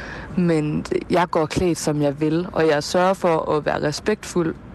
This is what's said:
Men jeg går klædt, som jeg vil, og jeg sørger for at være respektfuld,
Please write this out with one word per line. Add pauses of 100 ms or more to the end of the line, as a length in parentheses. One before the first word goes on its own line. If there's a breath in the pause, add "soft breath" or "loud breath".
(380 loud breath)
Men (240)
jeg
går
klædt,
som
jeg
vil,
og
jeg
sørger
for
at
være
respektfuld, (200)